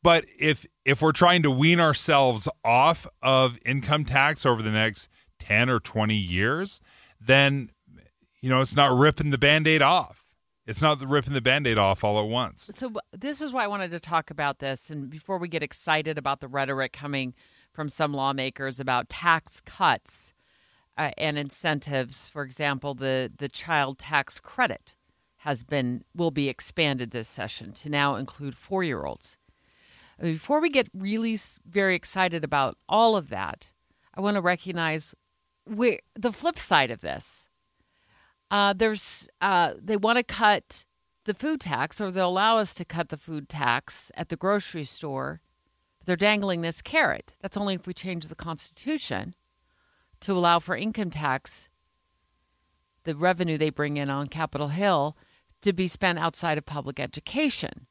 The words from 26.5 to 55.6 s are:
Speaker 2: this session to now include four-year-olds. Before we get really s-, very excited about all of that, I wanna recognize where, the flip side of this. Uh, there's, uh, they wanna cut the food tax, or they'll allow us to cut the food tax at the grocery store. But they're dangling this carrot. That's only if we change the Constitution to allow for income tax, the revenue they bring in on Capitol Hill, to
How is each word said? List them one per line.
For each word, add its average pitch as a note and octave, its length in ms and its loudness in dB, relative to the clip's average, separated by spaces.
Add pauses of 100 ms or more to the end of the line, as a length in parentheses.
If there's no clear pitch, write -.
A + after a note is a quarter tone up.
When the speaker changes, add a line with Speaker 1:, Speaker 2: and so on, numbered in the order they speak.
Speaker 2:
this A2+ 180 -6
session - 460 -8
to - 160 -14
now C#3+ 280 0
include C3+ 380 -10
four-year-olds. C3 840 -6 (760)
Before E3+ 440 -2
we E4 80 2
get B3+ 240 2
really A3 400 -4
s-, - 340 -4
very F#3+ 260 2
excited E3+ 520 -2
about C#3 320 0 (100)
all A3 300 4
of D#3 100 -4
that, F#2+ 460 -8 (400)
I - 80 -8
wanna G3+ 180 0
recognize E3+ 760 -2 (520)
where, A3 340 0 (140)
the A3 180 -2
flip E4 260 -2
side C#3+ 320 4
of A#2 120 -8
this. - 480 -10 (1000)
Uh, G3+ 220 4
there's, G#3+ 560 -2 (140)
uh, F3+ 360 4
they G#3 200 -2
wanna A#3 260 2
cut - 640 2 (400)
the G#3+ 80 -2
food D4 260 -4
tax, C#3+ 400 -4
or G#3 100 -4
they'll F#3 200 0
allow G#3 280 2
us G#3+ 180 -2
to F3 100 -10
cut E3 240 -6
the D#3 80 -10
food D3+ 320 -10
tax C3 640 0
at - 140 -8
the E3 80 -6
grocery F#3 480 0
store. C3+ 560 -6 (580)
But - 80 -14
they're F3+ 80 2
dangling G3 460 2
this E3 200 -4
carrot. - 600 -2
That's - 160 -8
only G3+ 160 -2
if F3+ 120 -8
we F#3 80 -8
change E3+ 360 -8
the D#3+ 60 -14
Constitution - 1000 -8 (840)
to G3+ 100 -4
allow F3 280 4
for E3 180 -4
income G#3 320 -4
tax, D3+ 580 -6 (1400)
the D#3+ 140 -6
revenue E3+ 400 2
they D#3 120 2
bring D3 280 -2
in C#3+ 120 -4
on C#3 200 -4
Capitol D3 400 -4
Hill, D#3 480 0 (420)
to G3+ 140 0